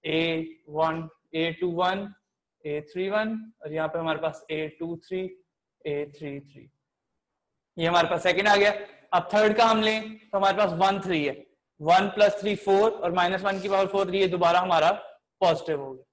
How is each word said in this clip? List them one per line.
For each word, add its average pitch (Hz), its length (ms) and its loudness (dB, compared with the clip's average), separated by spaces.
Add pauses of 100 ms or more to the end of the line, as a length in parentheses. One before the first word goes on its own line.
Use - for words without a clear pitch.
ए 160 640 -4
वन, 160 380 -2 (280)
ए 165 160 -2 (100)
टू 180 100 -2
वन, 190 420 -4 (520)
ए 151 160 -6 (100)
थ्री 190 180 -6
वन, 214 200 -2 (340)
और 151 100 -10
यहाँ 156 140 -4
पे 160 120 -6
हमारे 160 200 -4
पास 156 320 -6
ए 156 160 -6 (120)
टू 170 160 -8 (120)
थ्री, 185 140 -6 (640)
ए 147 300 -6
थ्री 143 240 -12
थ्री, - 300 -20 (1080)
ये 165 100 0
हमारे 170 220 4
पास - 140 -2
second 185 240 2
आ 202 80 6
गया। 202 180 4 (400)
अब 175 200 0
third 214 240 4
का 233 80 6
हम 220 160 4
लें, 220 360 -2
तो - 200 -6
हमारे 196 200 2
पास 196 220 2
वन 196 200 2
थ्री 175 260 -2
है, 135 80 -4 (480)
वन 185 340 4
प्लस 208 260 4
थ्री 202 140 -2
फ़ोर 202 360 4
और 175 220 -4
माइनस 180 280 0
वन 196 200 -2
की 196 80 -6
power 196 180 2
four, 196 280 -2
ये 196 120 2
दोबारा 175 320 2
हमारा 175 320 2 (500)
positive 165 400 0
हो 135 120 -12
गया। 131 200 -20